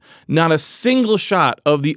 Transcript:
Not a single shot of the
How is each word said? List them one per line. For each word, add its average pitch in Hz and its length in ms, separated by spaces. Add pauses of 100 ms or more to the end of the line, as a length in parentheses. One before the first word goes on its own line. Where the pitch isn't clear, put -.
(280)
Not 165 240
a 156 60
single 233 580
shot 165 480
of 147 180
the 156 140